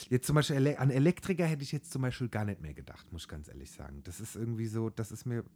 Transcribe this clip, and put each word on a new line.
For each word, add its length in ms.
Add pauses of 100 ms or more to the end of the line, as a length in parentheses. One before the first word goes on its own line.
(100)
jetzt 160
zum 100
Beispiel 200
Ele-, 220
an 120
Elektriker 560
hätte 160
ich 100
jetzt 180
zum 120
Beispiel 260
gar 160
nicht 160
mehr 140
gedacht, 380
muss 100
ich 60
ganz 200
ehrlich 220
sagen. 340
Das 160
ist 160
irgendwie 300
so, 240
das 200
ist 160
mir 180 (100)